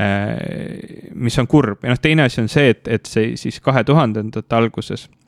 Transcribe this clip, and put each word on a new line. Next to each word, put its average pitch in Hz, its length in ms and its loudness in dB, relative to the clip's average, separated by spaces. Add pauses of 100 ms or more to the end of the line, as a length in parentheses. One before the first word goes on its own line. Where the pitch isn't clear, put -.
Äh, - 1120 -6
mis 120 260 -2
on 123 80 2
kurb. 123 360 2
Ja 123 60 -2
noh, 123 100 2
teine 156 240 4
asi 127 180 0
on 110 60 0
see, 143 220 4
et, - 180 0
et 113 180 -2
see 113 300 -2
siis - 240 -8
kahe 131 240 2
tuhandendate 110 720 0
alguses, 110 540 -2 (180)